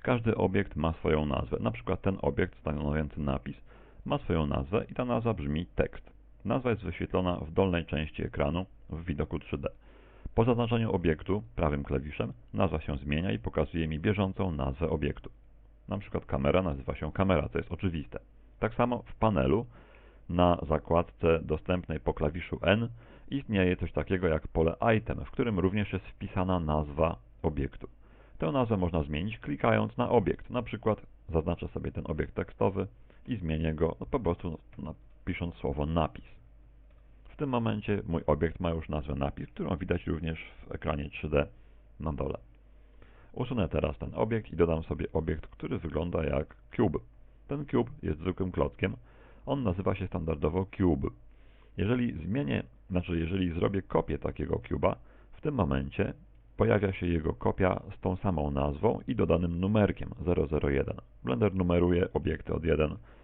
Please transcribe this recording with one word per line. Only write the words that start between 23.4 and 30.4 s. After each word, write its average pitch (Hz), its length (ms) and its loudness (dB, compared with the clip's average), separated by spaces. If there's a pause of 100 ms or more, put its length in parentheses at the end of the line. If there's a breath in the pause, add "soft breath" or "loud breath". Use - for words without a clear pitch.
coś - 160 -4
takiego 90 360 0
jak 78 200 0
pole 82 280 2 (220)
item, - 260 -4
w - 60 -10
którym 117 280 0
również 95 340 2
jest 92 120 -4
wpisana 92 560 0
nazwa 76 560 2 (260)
obiektu. - 460 -2 (500 soft breath)
Tę 160 140 0
nazwę 113 240 2
można 85 260 2
zmienić 78 360 -4
klikając 110 580 2
na 120 120 0
obiekt. - 420 2